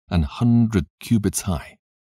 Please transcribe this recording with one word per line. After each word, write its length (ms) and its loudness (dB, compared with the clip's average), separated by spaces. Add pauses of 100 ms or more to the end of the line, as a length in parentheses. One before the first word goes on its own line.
an 140 0
hundred 640 2 (140)
cubits 440 -2
high, 340 -6 (240)